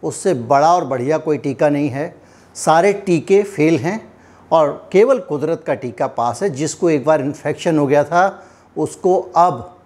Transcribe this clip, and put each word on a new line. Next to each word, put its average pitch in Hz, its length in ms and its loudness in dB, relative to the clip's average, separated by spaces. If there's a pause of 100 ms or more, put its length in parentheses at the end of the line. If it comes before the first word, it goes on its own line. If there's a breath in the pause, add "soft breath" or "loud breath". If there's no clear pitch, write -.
उससे 165 320 -2
बड़ा 139 400 4
और 175 100 0
बढ़िया 131 340 -2
कोई 151 200 -2
टीका 143 300 -2
नहीं 147 200 0
है। 143 260 -8 (400 soft breath)
सारे 170 380 2
टीके 190 500 0
फेल 160 360 0
हैं 185 340 -6 (400 soft breath)
और 151 400 0
केवल 240 260 4
कुदरत 156 480 -6
का 147 80 -2
टीका 127 320 -6
पास 127 360 -4
है। 202 80 -2
जिसको 151 400 -2
एक 147 140 0
बार 151 160 2
इन्फेक्शन 147 580 -4
हो 147 80 2
गया 147 180 2
था, 190 380 0 (340 loud breath)
उसको 180 600 -2
अब 160 500 0